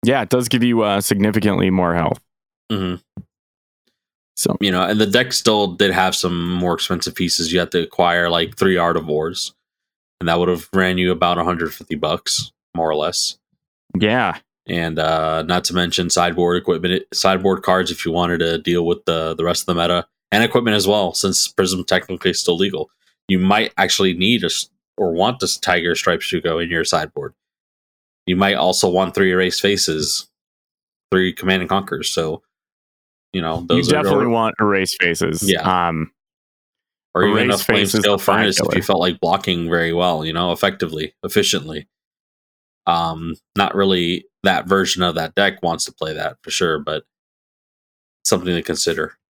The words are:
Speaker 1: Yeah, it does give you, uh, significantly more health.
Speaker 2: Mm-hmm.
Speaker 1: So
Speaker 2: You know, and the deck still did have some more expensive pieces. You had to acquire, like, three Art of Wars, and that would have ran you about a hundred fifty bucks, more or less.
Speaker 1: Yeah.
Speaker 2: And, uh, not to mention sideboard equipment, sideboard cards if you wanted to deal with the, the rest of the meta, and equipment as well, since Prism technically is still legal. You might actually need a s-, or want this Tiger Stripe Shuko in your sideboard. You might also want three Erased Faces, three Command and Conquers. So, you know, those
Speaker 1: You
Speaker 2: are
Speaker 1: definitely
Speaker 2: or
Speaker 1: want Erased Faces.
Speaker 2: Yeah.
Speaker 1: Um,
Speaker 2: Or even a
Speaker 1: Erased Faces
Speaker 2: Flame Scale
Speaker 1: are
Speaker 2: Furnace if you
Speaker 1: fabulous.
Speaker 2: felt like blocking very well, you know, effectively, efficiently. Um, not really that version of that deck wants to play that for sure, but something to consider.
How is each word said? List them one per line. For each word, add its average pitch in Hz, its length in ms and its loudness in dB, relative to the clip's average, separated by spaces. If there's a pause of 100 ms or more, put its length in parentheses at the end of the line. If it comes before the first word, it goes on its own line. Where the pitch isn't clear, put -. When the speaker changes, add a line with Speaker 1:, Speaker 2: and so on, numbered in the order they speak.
Speaker 1:
Yeah, 131 180 2
it 101 80 -4
does 127 180 2
give 120 160 2
you, 117 180 4
uh, 101 180 2
significantly 101 720 2
more 90 240 2
health. 85 260 0 (500)
Speaker 2:
Mm-hmm. 95 260 -4 (1400)
Speaker 1:
So - 240 0
Speaker 2:
You 98 120 2
know, 92 100 2
and 104 180 2
the 107 60 6
deck 123 260 2
still 104 420 2
did 95 180 2
have 90 240 2
some 87 380 -2
more 90 200 0
expensive - 400 -4
pieces. 85 380 -2
You 90 80 2
had 85 120 -2
to 87 100 2
acquire, 87 460 0
like, 85 280 -2
three 95 200 2
Art 85 200 2
of 80 100 -4
Wars, 78 480 -4 (680)
and 82 80 -2
that 85 100 2
would 87 100 2
have 85 260 -2
ran 92 240 2
you 90 140 2
about 85 260 0
a 82 60 0
hundred 85 300 -2
fifty - 200 -10
bucks, 76 560 -4 (240)
more 82 160 -2
or 78 60 0
less. - 420 -4 (600)
Speaker 1:
Yeah. 107 400 0 (280)
Speaker 2:
And, 82 320 -4
uh, 80 440 0
not 87 220 -2
to 87 100 -4
mention 87 360 -2
sideboard 87 460 2
equipment, 87 460 -2 (100)
sideboard 95 500 0
cards 92 280 2
if - 140 -8
you 82 80 -2
wanted 87 260 0
to 82 200 0
deal 87 280 0
with 85 180 -2
the, 82 300 -2
the 82 100 -4
rest 87 180 -2
of - 120 -8
the 85 60 0
meta, 87 260 0 (260)
and 107 100 4
equipment 117 340 2
as 92 120 0
well, 101 260 2
since - 340 0
Prism 92 360 0
technically 92 460 -2
is 85 100 -4
still 87 160 0
legal. 90 340 -2 (380)
You 92 100 2
might 101 380 2
actually 95 380 2
need 98 300 2
a - 20 -2
s-, - 240 -6 (260)
or 92 160 0
want 104 280 0
this - 180 -4
Tiger 87 360 0
Stripe 85 260 0
Shuko 82 420 -2
in 85 80 -4
your 82 140 0
sideboard. - 500 -4 (920)
You 90 100 0
might 98 180 4
also 92 340 2
want 90 280 2
three 95 160 4
Erased 90 280 0
Faces, 87 680 -2 (840)
three 92 220 2
Command 92 300 0
and 85 60 -6
Conquers. 98 400 -2
So, 80 340 -4 (880)
you 92 100 -4
know, 82 240 -4
those 85 240 2
Speaker 1:
You 151 80 4
Speaker 2:
are 151 60 2
Speaker 1:
definitely - 220 2
Speaker 2:
or 120 40 0
Speaker 1:
want 113 300 0
Erased 98 420 0
Faces. 85 480 0
Speaker 2:
Yeah. 87 380 2
Speaker 1:
Um, 80 240 -4 (1000)
Speaker 2:
Or - 100 4
even 104 140 2
a 117 80 2
Speaker 1:
Erased 101 200 0
Faces 104 240 2
Speaker 2:
Flame 107 120 2
Scale 101 120 4
Speaker 1:
are 95 40 -2
Speaker 2:
Furnace 98 420 2
if - 0 -
you - 60 0
Speaker 1:
fabulous. 87 200 0
Speaker 2:
felt 92 140 2
like 90 200 0
blocking 87 480 0
very 85 240 0
well, 85 320 0
you 80 80 -4
know, 87 200 -2
effectively, 82 600 -2 (100)
efficiently. 87 640 -2 (960)
Um, 82 480 -2 (220)
not 98 180 0
really 90 520 0 (180)
that 92 240 2
version 92 340 2
of 87 140 0
that 80 180 -6
deck 95 280 2
wants 82 240 -2
to - 60 -14
play 80 220 -6
that 78 280 -8
for - 80 -12
sure, 82 280 -2
but 73 260 -6 (1200)
something 90 300 0
to 85 80 -2
consider. 80 560 -4 (120)